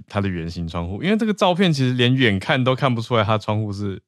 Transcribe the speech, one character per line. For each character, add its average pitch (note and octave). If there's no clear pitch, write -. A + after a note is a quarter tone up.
它 G#2
的 G2+
圆 E2+
形 E2+
窗 E2+
户， G2
因 F3+
为 A3
这 A3+
个 G#3
照 F#3
片 F3
其 C3+
实 B2+
连 B2
远 A#2
看 C3
都 B2+
看 B2+
不 A2+
出 A#2+
来 A2
它 G#2+
窗 G#2+
户 G#2
是 G2